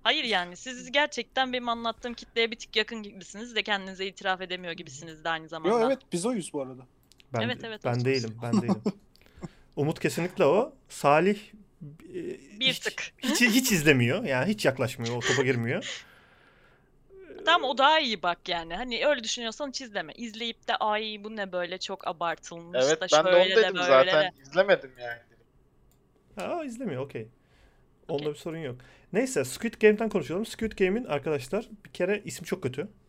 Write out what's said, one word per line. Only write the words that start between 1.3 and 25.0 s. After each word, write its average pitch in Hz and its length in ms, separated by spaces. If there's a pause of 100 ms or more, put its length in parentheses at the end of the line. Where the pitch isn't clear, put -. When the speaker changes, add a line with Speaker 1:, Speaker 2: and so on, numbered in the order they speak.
Speaker 1:
benim 240 160
anlattığım 233 460
kitleye 226 360
bir 233 80
tık - 180
yakın 214 260
gibisiniz 208 520
de 214 80
kendinize 190 440
itiraf 190 340
edemiyor 180 320
gibisiniz 156 520
de 165 40
aynı 160 200
zamanda. 165 320
Speaker 2:
Yo, 226 60
evet, 262 120 (140)
biz 175 140
oyuz 233 260
bu 143 100
arada. 131 200 (500)
Speaker 3:
Ben 117 80
Speaker 1:
Evet, 120 220
Speaker 3:
de-, 233 40
Speaker 1:
evet, 214 180
Speaker 3:
ben 123 80
Speaker 1:
oyuz. 120 120
Speaker 3:
değilim, 117 380
ben 120 200
değilim. 190 200 (460)
Speaker 1:
<laughs> - 480
Speaker 3:
Umut 156 240
kesinlikle 170 440
o. 202 300 (140)
Salih, 170 500 (680)
e, - 60 (460)
Speaker 1:
Bir 262 60
Speaker 3:
hiç, 262 120
Speaker 1:
tık. - 400
Speaker 3:
hiç, 294 220
hiç 240 320
izlemiyor. 147 520
Yani 135 260
hiç 214 140
yaklaşmıyor, 123 520
o 120 40
topa 131 220
girmiyor. 127 680
Speaker 1:
<laughs> - 60 (1300)
Tamam, 330 240
o 247 80
daha 302 220
iyi 220 220
bak 175 260
yani. 165 280
Hani 226 300
öyle 262 180
düşünüyorsan 233 440
hiç 262 120
izleme. 202 360
İzleyip 226 520
de, 226 80
"Ay, 214 480
bu 220 120
ne 190 160
böyle, 180 260
çok - 280
abartılmış 170 800
Speaker 4:
Evet, 160 160
Speaker 1:
da 185 120
Speaker 4:
ben 156 120
de 185 40
onu 185 80
Speaker 1:
şöyle 185 200
de 220 60
Speaker 4:
dedim 185 120
Speaker 1:
böyle 180 120
Speaker 4:
zaten. 156 380
Speaker 1:
de." - 60 (120)
Speaker 4:
İzlemedim 151 480 (100)